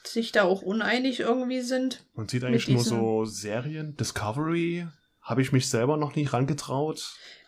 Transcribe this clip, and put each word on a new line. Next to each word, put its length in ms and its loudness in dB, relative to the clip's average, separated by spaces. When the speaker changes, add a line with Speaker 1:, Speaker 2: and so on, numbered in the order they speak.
Speaker 1:
sich 260 -4
da 140 6
auch 180 2
uneinig 580 0
irgendwie 420 0
sind. 420 -2
Speaker 2:
Man 140 -6
sieht 140 0
Speaker 1:
Mit 80 0
Speaker 2:
eigentlich 180 2
nur 140 4
Speaker 1:
diesen 160 2
Speaker 2:
so 260 2
Serien. 720 -6
Discovery 920 -2
habe 220 0
ich 100 0
mich 160 4
selber 280 2
noch 180 -2
nicht 180 0
rangetraut. 840 -2